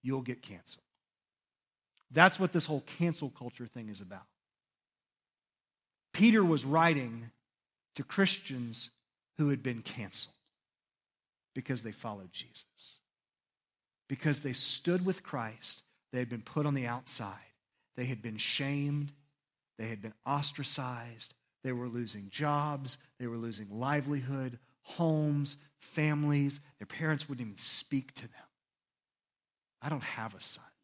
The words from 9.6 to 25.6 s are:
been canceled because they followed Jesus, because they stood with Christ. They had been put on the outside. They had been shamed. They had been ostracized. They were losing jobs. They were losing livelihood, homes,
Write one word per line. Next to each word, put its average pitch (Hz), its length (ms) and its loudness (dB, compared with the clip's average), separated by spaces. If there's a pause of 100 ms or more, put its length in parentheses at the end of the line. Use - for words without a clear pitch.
been 120 180 -2
canceled - 560 -6 (1200)
because 127 280 -4
they 110 100 -8
followed 101 380 -10
Jesus, - 680 -16 (1080)
because 139 340 2
they 131 120 -4
stood 180 540 0
with 185 160 0
Christ. 117 600 -6 (300)
They 127 60 -2
had 123 100 0
been 117 140 -6
put 151 240 0
on 143 80 2
the 131 120 0
outside. 117 680 -6 (420)
They 123 80 -2
had 120 160 -4
been 110 160 -6
shamed. 143 760 0 (680)
They 113 80 -6
had 110 160 -6
been 107 120 -10 (120)
ostracized. 127 1040 -4 (300)
They 131 100 -2
were 123 160 -2
losing 104 400 -6
jobs. 147 680 0 (200)
They 123 80 -6
were 117 120 -4
losing 110 320 -6
livelihood, 131 880 -2 (240)
homes, 151 760 2 (220)